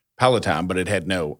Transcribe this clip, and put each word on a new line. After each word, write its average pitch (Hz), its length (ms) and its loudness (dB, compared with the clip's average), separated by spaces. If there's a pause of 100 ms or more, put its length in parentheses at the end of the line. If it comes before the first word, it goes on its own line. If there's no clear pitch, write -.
(200)
Peloton, 101 460 2
but 90 120 -2
it 92 100 -2
had 92 200 -2
no 85 320 -2